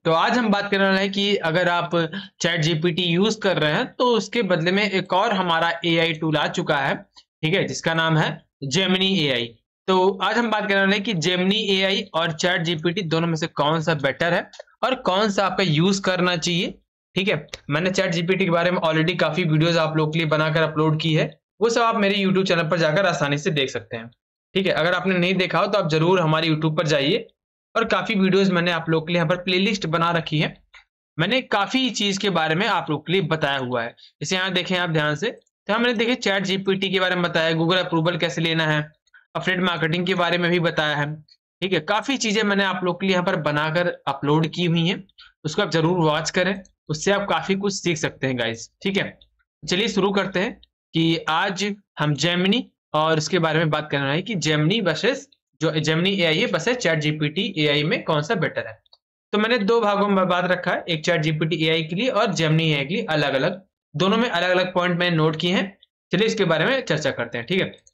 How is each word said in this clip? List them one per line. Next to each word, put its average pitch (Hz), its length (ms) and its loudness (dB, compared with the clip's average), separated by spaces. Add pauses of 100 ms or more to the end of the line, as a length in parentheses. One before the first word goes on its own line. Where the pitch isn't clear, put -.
तो 165 80 2
आज 196 260 2
हम 226 120 2
बात 202 200 0
करने 196 140 2
वाले 190 160 2
हैं 196 120 0
कि 202 260 0
अगर 170 300 0
आप 170 260 0 (460)
चैट 170 200 0
जीपीटी 165 440 0
यूज़ 190 360 2
कर 175 180 0
रहे 151 140 2
हैं 226 220 -2
तो 254 160 0
उसके 226 320 0
बदले 175 300 0
में 202 100 2
एक 190 300 -2
और 208 200 2
हमारा 170 380 0 (140)
एआई 165 280 2
tool 156 240 -2
आ 151 120 0
चुका 170 280 -2
है, 139 180 0
ठीक - 600 -8
है, 175 100 0
जिसका 131 300 -4
नाम 160 240 2
है 190 100 2 (380)
Gemini 185 520 0
एआई। 127 280 0 (420)
तो 190 320 4
आज 214 180 0
हम 233 120 0
बात 214 120 0
करने 196 180 2
वाले 196 160 4
हैं 196 80 -4
कि 233 120 -2
Gemini 180 420 2 (120)
एआई 196 320 0 (120)
और 165 200 0
चैट 180 280 0
जीपीटी 170 460 -2
दोनों 165 200 0
में 165 80 0
से 160 180 -4
कौन 151 280 2
सा 165 140 0
better 143 380 0
है 214 140 -2 (340)
और 254 200 0
कौन 202 280 2
सा 196 160 0
आपका 190 180 0
यूज़ 180 380 2
करना 180 360 0
चाहिए, 175 340 -2 (440)
ठीक 190 120 0
है। 151 180 -2 (240)
मैंने 165 200 0
चैट 190 220 0
जीपीटी 175 320 0
के 170 80 0
बारे 170 180 2
में 180 100 0
already 160 400 0
काफ़ी 165 240 0
videos 160 360 2
आप 156 160 0
लोग 156 160 2
के 165 60 -2
लिए 165 100 0
बनाकर 156 340 2
upload 156 380 2
की 160 140 0
है, 175 160 0 (300)
वो 226 100 2
सब 233 120 2
आप 226 160 2
मेरे 202 260 2
YouTube 190 240 2
channel 170 220 2
पर 180 80 2
जाकर 160 280 2
आसानी 143 320 0
से 180 140 -2
देख 135 180 0
सकते 117 260 -10
हैं, 113 140 -12 (440)
ठीक 196 120 0
है। 160 80 2
अगर 170 200 0
आपने 185 240 0
नहीं 180 180 2
देखा 175 220 0
हो 196 80 2
तो 202 120 0
आप 170 120 0
जरूर 170 300 2
हमारे 160 280 2
YouTube 156 300 0
पर 170 100 0
जाइए 151 380 0 (480)
और 226 100 0
काफ़ी 208 300 -2
videos 190 380 4
मैंने 175 180 2
आप 165 180 -2
लोग 160 180 0
के 175 60 -4
लिए 175 60 2
यहाँ 160 100 2
पर 180 80 2
playlist 190 500 -2
बना 165 260 0
रखी 156 260 -2
है। 208 140 -2 (680)
मैंने 208 240 2
काफ़ी 233 480 0
चीज़ 202 300 -2
के 202 100 0
बारे 160 240 0
में 190 120 0
आप 180 240 -2
लोग 147 160 -4
के 156 60 -2
लिए 185 100 2
बताया 151 360 0
हुआ 123 240 -2
है। 117 120 -8 (260)
जैसे 156 160 -4
यहाँ 185 160 -2
देखें 185 240 -2
आप 175 140 0
ध्यान 151 260 0
से, 196 140 -4
तो - 440 -8
हमने 240 200 2
देखे 233 220 0
चैट 196 280 -2
जीपीटी 190 460 -2
के 185 100 0
बारे 185 140 2
में 180 100 0
बताया, 165 280 0
Google 165 260 2
approval 170 400 0
कैसे 165 220 -2
लेना 160 260 0
है, 151 140 2 (540)
affiliate 180 300 -2
marketing 170 420 0
के 190 80 0
बारे 175 240 0
में 175 120 0
भी 175 100 2
बताया 160 360 0
है, 147 180 -2 (480)
ठीक 190 100 -2
है। 180 100 0
काफ़ी 220 360 -2
चीज़ें 220 260 0
मैंने 202 200 2
आप 185 200 -2
लोग 175 160 -2
के 190 60 -2
लिए 190 80 2
यहाँ 180 120 0
पर 180 160 0
बनाकर 156 500 0 (160)
upload 151 400 2
की 170 180 -4
हुई 165 200 2
हैं, 196 160 -2 (420)
उसको 156 180 -2
आप 170 100 -2
जरूर 165 280 2
watch 156 300 2
करें, 185 240 0 (340)
उससे 156 240 -2
आप 202 180 0
काफ़ी 165 260 0
कुछ 196 180 -2
सीख 175 240 -2
सकते - 280 -4
हैं 127 120 -2
guys, 113 320 -4 (120)
ठीक 196 140 -2
है। 180 220 -4 (440)
चलिए 185 280 0
शुरू 196 220 2
करते 190 280 -2
हैं 226 200 -4 (340)
कि 165 360 2
आज 190 420 -2 (260)
हम 147 180 0
Gemini 180 460 2 (320)
और 156 240 2
उसके 165 220 -2
बारे 156 180 0
में 165 120 0
बात 151 200 -2
करने 143 140 -2
वाले 139 120 0
हैं 185 80 -4
कि 226 180 -6
Gemini 156 420 0
versus 214 440 -2 (320)
जो 156 120 0
Gemini 160 380 0
एआई 170 280 0
है 240 80 2
वर्सेस 202 300 -2
चैट 165 240 0
जीपीटी 151 420 -2 (160)
एआई 147 240 2
में 220 220 -2
कौन 151 180 0
सा 226 140 -2
better 147 300 -4
है। 110 120 -16 (540)
तो 208 60 0
मैंने 226 220 2
दो 226 200 2
भागों 202 280 2
में 190 200 2
बात 180 160 2
रखा 180 260 -2
है, - 180 -2
एक 160 160 -4
चैट 170 160 2
जीपीटी 160 380 0
एआई 160 240 0
के 160 140 -6
लिए 240 140 0
और 233 220 0
Gemini 160 300 2
एआई 147 220 0
के 151 100 -4
लिए, 233 100 -2
अलग-अलग 147 560 0 (340)
दोनों 190 220 2
में 233 120 2
अलग-अलग 180 460 0
point 175 240 0
मैंने 175 180 2
note 156 200 2
किए 175 180 -2
हैं। 285 240 -4 (340)
चलिए 202 140 2
इसके 202 180 0
बारे 160 220 2
में 262 140 0
चर्चा 151 300 -2
करते 120 280 -6
हैं, 117 80 -8
ठीक 185 140 -2
है। 151 60 -2 (280)